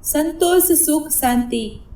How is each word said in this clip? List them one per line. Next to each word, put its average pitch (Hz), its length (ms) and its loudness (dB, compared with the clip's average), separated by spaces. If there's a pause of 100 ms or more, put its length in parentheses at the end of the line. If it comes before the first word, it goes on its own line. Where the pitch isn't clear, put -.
સંતોષ, 330 580 2
સુખ, 311 480 0
શાંતિ 240 640 0 (240)